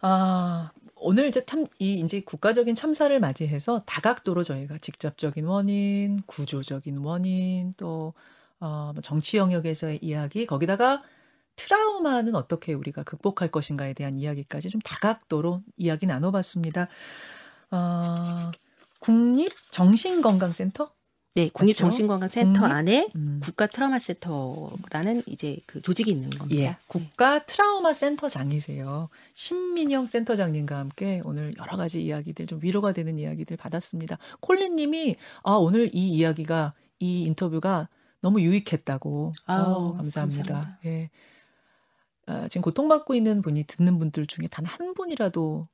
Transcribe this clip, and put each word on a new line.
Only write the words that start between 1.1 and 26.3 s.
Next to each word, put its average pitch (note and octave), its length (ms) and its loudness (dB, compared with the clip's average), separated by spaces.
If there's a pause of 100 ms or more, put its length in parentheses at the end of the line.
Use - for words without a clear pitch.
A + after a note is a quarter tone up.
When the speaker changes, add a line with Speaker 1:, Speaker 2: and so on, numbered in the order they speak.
Speaker 1:
이제 B3+ 160 0
참, D4+ 200 -2 (140)
이 G3 220 0
이제 F#3+ 200 -2
국가적인 A3+ 540 2
참사를 D4 440 2
맞이해서 D#3 680 0
다각도로 G3 580 0
저희가 C#3+ 360 -8
직접적인 D3+ 640 -6
원인, G3+ 800 0
구조적인 C#3 720 -6
원인, F#3 800 -2
또, D#3+ 360 -8 (460)
어, D3+ 340 -6
뭐 D3+ 80 -10
정치 D3+ 360 -2
영역에서의 D#3+ 640 0
이야기, D3+ 440 -4
거기다가 G3+ 580 2 (520)
트라우마는 E4 800 2
어떻게 D#3+ 380 -2
우리가 C#3+ 300 -6
극복할 F#3 460 -2
것인가에 C#3 440 -4
대한 C#3 240 -6
이야기까지 D3 520 -6
좀 G#3+ 120 -4
다각도로 F3 800 -2 (160)
이야기 E3 280 0
나눠봤습니다. F3 840 0 (840)
어, F3 800 -2 (480)
국립정신건강센터? A3+ 1900 4 (440)
Speaker 2:
네, F3 80 4
Speaker 1:
맞죠? D#3 100 0
Speaker 2:
국립정신건강센터 G3 1080 4
Speaker 1:
국립? G#3 120 6
Speaker 2:
안에 G3+ 420 4
Speaker 1:
음. D3 280 -2
Speaker 2:
국가 E3+ 240 0
트라우마센터라는 F3+ 1600 -2
이제 - 400 -8
그 D3+ 160 -12
조직이 G#3+ 300 0
있는 C3+ 180 -2
겁니다. C#3+ 320 -2